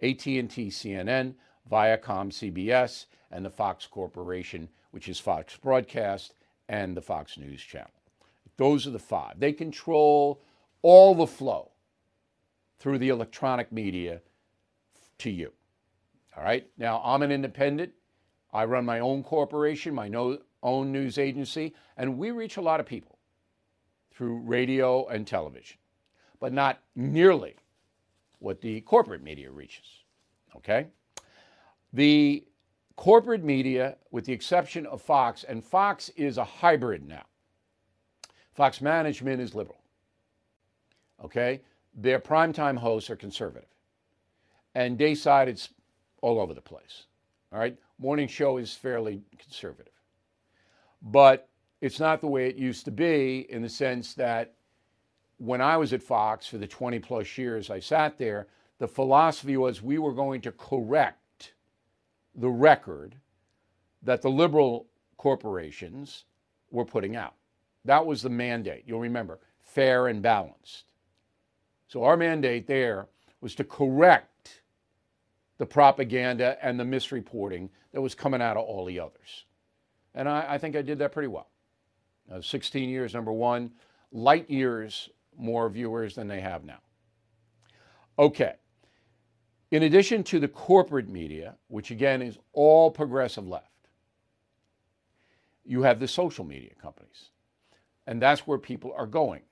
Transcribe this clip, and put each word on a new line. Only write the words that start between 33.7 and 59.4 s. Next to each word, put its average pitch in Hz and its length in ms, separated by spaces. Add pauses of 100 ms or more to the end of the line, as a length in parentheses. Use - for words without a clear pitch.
with 117 140
the 127 80
exception 160 540
of 123 140
Fox, 131 440
and 113 200
Fox 196 520
is 143 220
a 120 60
hybrid 120 640
now. 76 180 (1300)
Fox 139 260
management 143 600
is 120 140
liberal, - 240 (1500)
okay? 123 360 (340)
Their 127 240
primetime 151 580
hosts 113 320
are 113 60
conservative. 95 540 (1080)
And 123 240
dayside, 147 500
it's 110 200 (540)
all 117 180
over 82 140
the 64 60
place, - 440 (480)
all 104 80
right? 123 180 (220)
Morning 139 260
show 135 320
is 117 160
fairly 110 480 (160)
conservative. - 540 (1080)
But 135 460 (320)
it's 135 200
not 156 200
the 156 60
way 131 220
it 131 80
used 127 300
to 139 40
be, 131 580
in 117 140
the 117 60
sense 123 460
that 117 400 (800)
when 123 240
I 151 160
was 147 160
at 127 100
Fox 110 460
for 117 100
the 104 80
twenty 120 320
plus 110 400
years 113 320
I 98 80
sat 151 400
there, 104 300 (300)
the 117 100
philosophy 139 680